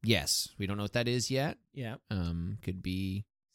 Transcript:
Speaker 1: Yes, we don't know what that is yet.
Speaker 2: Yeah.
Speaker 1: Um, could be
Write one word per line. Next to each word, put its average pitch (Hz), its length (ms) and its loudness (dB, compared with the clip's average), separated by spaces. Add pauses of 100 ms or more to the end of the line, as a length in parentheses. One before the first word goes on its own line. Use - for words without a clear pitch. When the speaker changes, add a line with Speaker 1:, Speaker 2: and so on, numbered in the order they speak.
Speaker 1:
Yes, 95 540 4
we 101 80 0
don't 101 100 0
know 104 80 -2
what 101 80 -4
that 120 160 2
is 123 220 0
yet. 135 260 0 (160)
Speaker 2:
Yeah. 117 240 -8 (140)
Speaker 1:
Um, 85 520 0
could 92 200 -4
be 95 420 -2 (300)